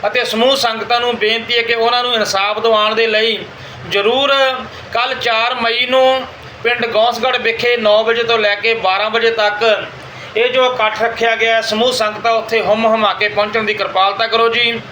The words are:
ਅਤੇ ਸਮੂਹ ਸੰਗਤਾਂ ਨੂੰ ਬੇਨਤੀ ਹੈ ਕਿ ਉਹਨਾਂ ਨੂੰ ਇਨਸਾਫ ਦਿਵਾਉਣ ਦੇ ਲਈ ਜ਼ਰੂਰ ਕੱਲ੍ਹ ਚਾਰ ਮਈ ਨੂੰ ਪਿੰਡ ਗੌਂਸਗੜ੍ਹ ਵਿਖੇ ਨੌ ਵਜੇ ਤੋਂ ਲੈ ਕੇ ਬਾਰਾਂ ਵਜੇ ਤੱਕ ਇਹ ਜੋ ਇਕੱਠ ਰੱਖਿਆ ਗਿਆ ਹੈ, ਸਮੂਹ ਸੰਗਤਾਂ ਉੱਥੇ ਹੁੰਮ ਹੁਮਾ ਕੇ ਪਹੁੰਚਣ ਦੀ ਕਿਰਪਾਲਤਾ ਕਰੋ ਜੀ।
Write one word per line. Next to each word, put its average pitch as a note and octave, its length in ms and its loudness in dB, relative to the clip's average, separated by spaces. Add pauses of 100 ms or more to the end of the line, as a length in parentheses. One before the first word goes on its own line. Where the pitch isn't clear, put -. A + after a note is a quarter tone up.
ਅਤੇ B3 180 0
ਸਮੂਹ B3 300 2
ਸੰਗਤਾਂ A3+ 440 0
ਨੂੰ A#3+ 180 -2
ਬੇਨਤੀ A3+ 400 0
ਹੈ A#3 40 2
ਕਿ A#3 140 0
ਉਹਨਾਂ A#3+ 280 2
ਨੂੰ B3 120 -2
ਇਨਸਾਫ G#3 440 0
ਦਿਵਾਉਣ G#3+ 360 2
ਦੇ A3+ 120 2
ਲਈ A3 300 0 (520)
ਜ਼ਰੂਰ B3 440 2 (600)
ਕੱਲ੍ਹ B3 260 -2
ਚਾਰ A#3 360 0
ਮਈ A#3 300 0
ਨੂੰ C4 400 2 (380)
ਪਿੰਡ A#3+ 240 0
ਗੌਂਸਗੜ੍ਹ A3+ 520 0
ਵਿਖੇ A3+ 380 0
ਨੌ G#3+ 260 4
ਵਜੇ A#3 200 0
ਤੋਂ A3+ 160 2
ਲੈ G#3 160 2
ਕੇ A3 240 0
ਬਾਰਾਂ F#3+ 300 0
ਵਜੇ A3+ 220 2
ਤੱਕ G#3 320 0 (720)
ਇਹ A#3 140 2
ਜੋ B3+ 160 2
ਇਕੱਠ G#3+ 360 0
ਰੱਖਿਆ A3+ 340 0
ਗਿਆ A3+ 200 0
ਹੈ, A3+ 60 2
ਸਮੂਹ A3 320 0
ਸੰਗਤਾਂ G#3+ 380 -2
ਉੱਥੇ A3+ 300 0
ਹੁੰਮ G#3+ 240 0
ਹੁਮਾ G#3+ 280 2
ਕੇ G#3 160 -2
ਪਹੁੰਚਣ G#3 340 0
ਦੀ G#3 100 -2
ਕਿਰਪਾਲਤਾ G3 540 0
ਕਰੋ A3+ 220 2
ਜੀ। A#3 300 0 (120)